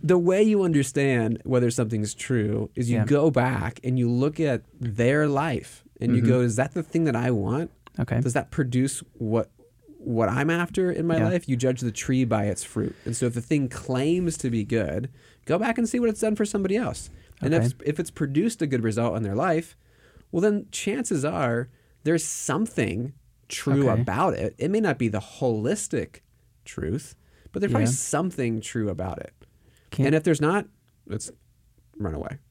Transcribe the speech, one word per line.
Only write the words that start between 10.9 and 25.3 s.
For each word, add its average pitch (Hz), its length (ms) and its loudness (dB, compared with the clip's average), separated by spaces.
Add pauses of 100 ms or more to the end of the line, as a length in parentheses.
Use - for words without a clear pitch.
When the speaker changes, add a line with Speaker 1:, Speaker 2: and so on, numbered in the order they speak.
Speaker 1:
in 160 160 -2
my 165 80 2
Speaker 2:
Yeah. - 140 2
Speaker 1:
life?" 175 180 -2
You 131 80 0
judge 123 240 0
the 120 100 -2
tree 131 340 0
by 107 200 2
its 101 180 -2
fruit. - 320 -4 (100)
And 120 120 -6
so 127 100 0
if 120 80 0
the 120 60 -4
thing 139 280 0
claims 151 720 -2
to 135 120 -4
be 113 120 0
good, 107 460 -2 (380)
go 160 120 0
back 233 180 0
and 226 120 0
see 254 100 -2
what 240 100 2
it's 214 120 -2
done 220 160 0
for 214 80 2
somebody 196 320 0
else. - 340 -6 (300)
And 143 140 0
Speaker 2:
Okay. 113 120 4
Speaker 1:
if, 131 80 0 (100)
if 147 140 -2
it's 170 140 -4
produced 160 500 0
a 156 60 0
good 123 160 0
result 110 320 0
in 113 80 -2
their 101 100 -2
life, 160 420 0 (540)
well, 170 120 0
then 208 280 2
chances 196 540 -2
are 131 440 0 (360)
there's 160 200 2
something 135 880 -2 (360)
true 139 420 2
Speaker 2:
Okay. 110 100 2
Speaker 1:
about 135 340 0
it. - 240 -4
It 147 120 -2
may 208 100 0
not 170 180 0
be 117 100 0
the 104 120 -2
holistic 123 1000 -2 (440)